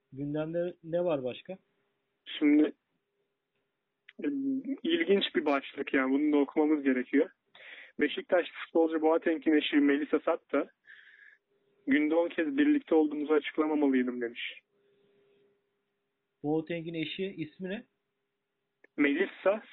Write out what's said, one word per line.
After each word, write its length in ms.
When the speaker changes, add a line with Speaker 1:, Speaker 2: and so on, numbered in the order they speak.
Speaker 1:
Gündemde 640
ne 200
var 200
başka? 340
Speaker 2:
Şimdi, 340
e, 40
ilginç 420
bir 100
başlık 500
yani. 180
Bunu 200
da 40
okumamız 460
gerekiyor. 480
Beşiktaş 520
futbolcu 500
Boateng'in 500
eşi 240
Melisa 440
Satta, 480
"Günde 280
on 140
kez 280
birlikte 380
olduğumuzu 380
açıklamamalıydım." 880
demiş. 420
Speaker 1:
Boateng'in 520
eşi 320
ismi 420
ne? 180
Speaker 2:
Melisa 640